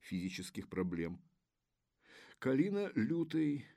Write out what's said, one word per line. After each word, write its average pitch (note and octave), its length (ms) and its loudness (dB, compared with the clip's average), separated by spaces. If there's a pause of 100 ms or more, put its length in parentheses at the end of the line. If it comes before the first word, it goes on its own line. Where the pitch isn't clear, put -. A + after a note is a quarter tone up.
физических F#2 680 -6
проблем. F2 540 -2 (1200)
Калина F#3 560 2
Лютый, D3+ 680 2 (100)